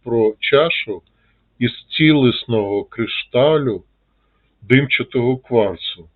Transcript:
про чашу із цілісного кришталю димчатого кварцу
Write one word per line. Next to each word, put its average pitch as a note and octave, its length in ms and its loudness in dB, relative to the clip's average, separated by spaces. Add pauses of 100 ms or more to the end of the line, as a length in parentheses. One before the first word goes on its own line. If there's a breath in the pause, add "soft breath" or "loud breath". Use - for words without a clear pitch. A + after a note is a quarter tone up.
про A2+ 360 0
чашу C#3 640 -2 (560)
із A#2+ 140 -2 (180)
цілісного A#2 920 0
кришталю B2+ 1000 -2 (800)
димчатого B2+ 760 0
кварцу G2 800 -4